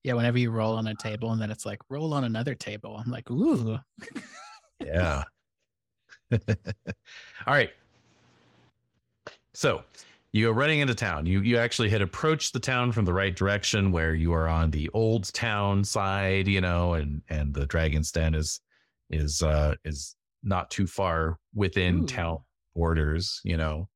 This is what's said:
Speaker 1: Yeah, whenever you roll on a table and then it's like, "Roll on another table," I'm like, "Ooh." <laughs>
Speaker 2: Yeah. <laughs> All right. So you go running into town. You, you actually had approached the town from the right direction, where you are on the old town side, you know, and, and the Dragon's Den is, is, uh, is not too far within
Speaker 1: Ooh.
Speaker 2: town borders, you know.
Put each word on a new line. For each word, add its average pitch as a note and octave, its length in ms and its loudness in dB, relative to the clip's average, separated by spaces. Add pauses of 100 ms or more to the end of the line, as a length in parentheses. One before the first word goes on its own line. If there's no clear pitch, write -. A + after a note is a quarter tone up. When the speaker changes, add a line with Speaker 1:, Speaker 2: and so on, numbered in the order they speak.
Speaker 1:
Yeah, B2+ 100 -2
whenever A#2+ 240 2
you A#2+ 140 2
roll A2 240 0
on A2 100 -2
a G#2+ 80 -4
table A2 380 -6
and A2 100 0
then G#2+ 80 -2
it's G#2+ 160 -10
like, G2+ 240 -8
"Roll D3+ 240 -4
on C3+ 120 0
another A#2+ 280 -2
table," G#2+ 500 -12
I'm A#2+ 80 -4
like, A#2+ 200 -10
"Ooh." B2+ 480 0 (200)
<laughs> - 840 -18
Speaker 2:
Yeah. D2+ 380 0 (1040)
<laughs> - 20 0
All A#2 60 2 (1080)
right. C3 240 2 (1800)
So G#2+ 280 0 (480)
you G#2+ 160 4
go A2+ 40 4
running D3 280 2
into C3 160 2
town. E2+ 320 -2
You, F#2+ 140 2
you A#2 160 2
actually A#2 320 2
had G#2 120 2
approached D#3 520 0
the C3+ 60 -2
town B2 320 0
from G#2+ 140 2
the F2 80 2
right F#2+ 220 0
direction, G2 560 2
where E2 240 2
you E2+ 180 2
are D#2+ 140 2
on E2 240 2
the D2+ 220 -2
old A2 380 2
town G2+ 520 0
side, G2 640 0
you G2 120 4
know, F2 360 2
and, D2 340 -2
and D2 240 -2
the C#2 140 -2
Dragon's D#2 440 2
Den D#2+ 220 2
is, D2+ 260 -2 (520)
is, D2 320 0
uh, D2+ 320 2 (100)
is D2 300 -8 (260)
not F#2+ 300 -2
too G2 160 0
far E2+ 500 0 (160)
within F2+ 480 2
Speaker 1:
Ooh. - 60 0
Speaker 2:
town E2+ 320 -4 (360)
borders, E2 680 0
you F2+ 140 -2
know. D#2 380 -4